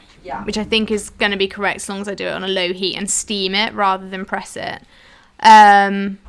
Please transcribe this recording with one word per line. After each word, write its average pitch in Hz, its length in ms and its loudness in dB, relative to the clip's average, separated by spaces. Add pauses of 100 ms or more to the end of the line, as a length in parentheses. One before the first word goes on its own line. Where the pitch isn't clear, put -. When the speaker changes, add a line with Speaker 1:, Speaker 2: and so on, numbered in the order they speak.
(220)
Speaker 1:
Yeah. - 220 -12
Speaker 2:
which 208 120 -6
I 220 60 -4
think 220 300 -2
is 208 180 -6
gonna 202 260 -2
be 196 120 -2
correct 196 300 -6
as - 100 -12
long 196 140 -8
as 202 60 -10
I 202 60 -8
do 185 100 -10
it 175 80 -6
on 170 120 -8
a 190 40 -6
low 185 240 -2
heat 185 220 -4
and 196 160 -8
steam 190 420 -4
it 214 220 -4
rather 190 340 -2
than 190 160 -10
press - 320 -10
it. - 240 -10 (600)
Um, 202 800 6 (100)